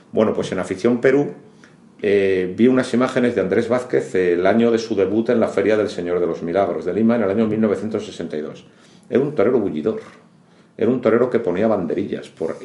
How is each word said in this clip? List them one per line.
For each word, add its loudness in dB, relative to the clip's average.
Bueno, 2
pues -4
en -4
Afición 0
Perú, 4
eh, 2
vi 6
unas 2
imágenes 0
de 2
Andrés 0
Vázquez, -2
eh, 2
el 2
año 4
de 2
su -6
debut 0
en 2
la 2
Feria 2
del 0
Señor -4
de 0
los -4
Milagros -2
de -4
Lima, 2
en 0
el 0
año 2
mil -2
novecientos -2
sesenta -10
y -6
dos. -12
Era 0
un -2
torero 2
bullidor. -4
Era 0
un 0
torero 2
que -2
ponía 0
banderillas, -2
por -8